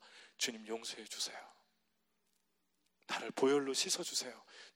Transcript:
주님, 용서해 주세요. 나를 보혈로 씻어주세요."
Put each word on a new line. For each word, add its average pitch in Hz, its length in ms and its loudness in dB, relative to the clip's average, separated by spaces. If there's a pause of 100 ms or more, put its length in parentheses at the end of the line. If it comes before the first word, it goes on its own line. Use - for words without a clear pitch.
(380)
주님, 110 300 -2
용서해 113 380 -4
주세요. - 320 -4 (1700)
나를 113 240 -2
보혈로 135 420 6
씻어주세요." - 680 0 (320)